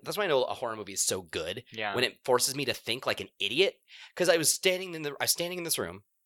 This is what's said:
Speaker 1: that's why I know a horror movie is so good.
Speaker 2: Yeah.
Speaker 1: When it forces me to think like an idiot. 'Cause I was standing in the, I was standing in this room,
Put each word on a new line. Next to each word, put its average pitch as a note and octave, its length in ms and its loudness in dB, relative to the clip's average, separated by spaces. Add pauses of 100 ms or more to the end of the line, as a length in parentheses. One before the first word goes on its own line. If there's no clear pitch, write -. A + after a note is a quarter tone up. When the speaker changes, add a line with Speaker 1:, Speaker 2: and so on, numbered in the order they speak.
Speaker 1:
that's D#3+ 160 -6
why G#3 60 2
I - 20 0
know C#3 180 4
a - 80 -4
horror A2+ 240 -6
movie G2 160 -10
is F#2+ 100 -4
so F#2+ 200 0
good. F2+ 500 -6
Speaker 2:
Yeah. A2 220 -4
Speaker 1:
When B2+ 100 2
it G#2+ 220 -4
forces B2+ 280 4
me C#3+ 120 -2
to A#2 80 0
think - 320 -4
like G#2+ 140 0
an F#2+ 80 -8 (120)
idiot. C3 360 2 (380)
'Cause F3+ 140 2
I E3+ 80 6
was D3+ 160 4
standing F#3 420 0
in D#3+ 80 -8
the, D3 180 -4
I B2+ 40 0
was B2+ 60 2
standing F3 260 -2
in F3 80 -6
this D#3+ 140 -2
room, F#2+ 240 -6 (220)